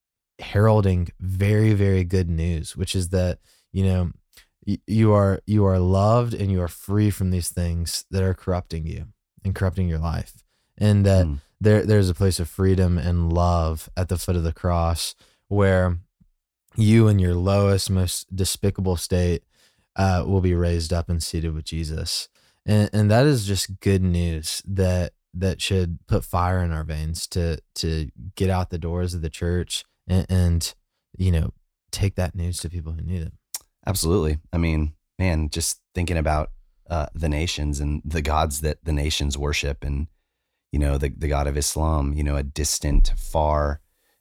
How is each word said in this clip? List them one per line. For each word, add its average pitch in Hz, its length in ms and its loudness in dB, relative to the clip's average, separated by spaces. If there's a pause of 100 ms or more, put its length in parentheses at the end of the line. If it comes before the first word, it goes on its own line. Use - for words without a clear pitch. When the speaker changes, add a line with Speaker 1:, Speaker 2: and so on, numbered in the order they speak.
(400)
Speaker 1:
heralding 101 680 2 (100)
very, 101 540 2
very 98 300 2
good 87 260 0
news, 82 480 -2
which - 180 -4
is 90 140 -2
that, 90 300 0 (320)
you 95 140 0
know, 92 260 2 (540)
y-, 101 220 -4
you 110 260 4
are, 98 320 4
you 104 200 2
are 95 140 4
loved 107 540 2
and 98 180 -2
you 90 100 0
are 85 60 -4
free 104 420 0
from 92 220 -2
these 90 180 -2
things 85 640 -4
that 95 120 0
are 95 100 0
corrupting 85 540 -6
you 80 200 -10 (360)
and 98 120 -2
corrupting 92 320 0
your 82 120 -2
life. 82 440 -6 (340)
And 101 280 4
that 95 200 6
Speaker 2:
Hmm. 76 80 -2 (260)
Speaker 1:
there, 107 260 4
there's 101 240 4
a 87 60 0
place 98 240 2
of 85 100 -4
freedom 92 480 2
and 85 360 0
love 85 640 0
at 92 120 -2
the 90 80 -2
foot 90 180 -2
of 85 80 0
the 82 100 -2
cross 85 600 -2 (320)
where 92 500 2 (800)
you 110 320 6
in 101 120 4
your 90 160 2
lowest, 98 540 2
most 92 460 -2
despicable 92 600 -2
state, 87 460 0 (520)
uh, 95 300 2
will 95 160 2
be 90 120 2
raised 85 400 0
up 85 160 -2
and 85 140 -2
seated 82 300 -4
with 78 120 -8
Jesus. 80 640 -6 (360)
And, 104 280 2
and 104 180 4
that 123 140 6
is 127 220 2
just 98 320 -4
good 98 240 2
news 87 640 -2
that, 92 460 0 (200)
that 90 280 -2
should 90 360 0 (100)
put - 160 0
fire 90 360 0
in 87 120 0
our 78 120 -4
veins 78 440 -6
to, 85 300 -2 (180)
to 80 340 -4 (260)
get 92 160 0
out 90 180 -2
the 90 80 -8
doors 87 380 -4
of 82 80 -6
the 80 60 -4
church 87 540 -4 (240)
and, 92 220 2
and, 87 460 0 (420)
you 92 140 0
know, 80 200 0 (400)
take - 240 -2
that 90 200 -2
news 87 240 -4
to 82 100 -8
people 80 240 -10
who 80 80 -8
need 85 220 -6
it. - 100 -10 (520)
Speaker 2:
Absolutely. 80 520 0 (160)
I 87 40 0
mean, 78 360 0 (240)
man, 80 320 0
just - 300 -6 (160)
thinking 87 220 -2
about, 76 340 0 (380)
uh, 80 260 -4
the 80 140 -2
nations 73 500 -4
and 73 260 -4
the 78 160 -4
gods 76 400 -2
that 76 220 -4
the 80 100 -4
nations 73 440 -2
worship 71 460 -4
and, 71 240 -4 (640)
you 71 80 -2
know, 69 180 2
the, 71 120 -2
the 64 180 -6
God 71 200 0
of 71 100 -4
Islam, 76 560 0
you 73 100 -2
know, 71 120 0
a 71 80 -2
distant, - 760 2
far, 76 600 -2 (420)